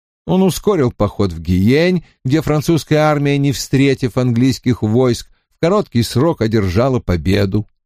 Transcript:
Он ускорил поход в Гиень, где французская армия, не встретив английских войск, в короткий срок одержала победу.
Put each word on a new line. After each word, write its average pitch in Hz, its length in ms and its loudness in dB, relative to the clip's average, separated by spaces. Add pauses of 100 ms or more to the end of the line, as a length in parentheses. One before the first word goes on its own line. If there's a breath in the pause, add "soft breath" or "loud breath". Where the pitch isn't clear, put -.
(260)
Он 185 160 0
ускорил 165 500 0
поход 101 420 -2
в 82 60 -12
Гиень, 120 640 2 (220 soft breath)
где 147 160 0
французская 151 560 0
армия, 143 400 0
не 139 140 0
встретив 131 640 0
английских 127 640 0
войск, 117 480 0 (260)
в - 60 -20
короткий 170 400 0
срок 143 400 0
одержала 113 580 0
победу. 98 680 -2 (180)